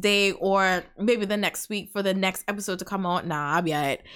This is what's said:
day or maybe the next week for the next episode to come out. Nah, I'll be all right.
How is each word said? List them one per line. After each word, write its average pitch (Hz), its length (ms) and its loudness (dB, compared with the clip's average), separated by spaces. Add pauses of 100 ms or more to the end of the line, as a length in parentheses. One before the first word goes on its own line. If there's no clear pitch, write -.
day 202 300 4
or 190 540 2 (160)
maybe 214 260 2
the 208 100 0
next 196 320 -2
week 208 240 -4
for 208 80 -2
the 196 140 2
next 190 320 0
episode 202 320 -4
to 185 60 -8
come 190 200 -4
out. 175 220 0
Nah, 151 300 -2
I'll 175 60 2
be 160 120 0
all 147 80 0
right. 139 180 -2 (160)